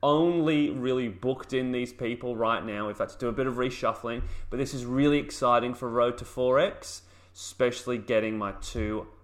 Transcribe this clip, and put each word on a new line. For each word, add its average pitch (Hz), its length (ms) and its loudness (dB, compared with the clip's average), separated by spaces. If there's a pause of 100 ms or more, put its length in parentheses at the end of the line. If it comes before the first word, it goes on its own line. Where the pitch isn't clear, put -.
only 156 680 4
really 127 360 0
booked 127 460 -4
in 127 180 0
these 123 220 -4
people 120 420 -4
right 110 300 0
now. 107 220 -4
We've 104 100 -6
had - 120 -2
to - 80 -16
do 120 120 -2
a - 20 -4
bit 131 160 0
of 127 80 -4
reshuffling, 120 680 -2 (260)
but 123 80 -4
this 135 160 -2
is 127 100 -6
really 139 360 4
exciting 123 540 2
for 123 160 -6
Road 120 280 2
to 120 80 -10
Forex, 131 760 0 (320)
especially 123 640 -2
getting 110 400 0
my 101 140 -2 (100)
two 107 460 -4 (160)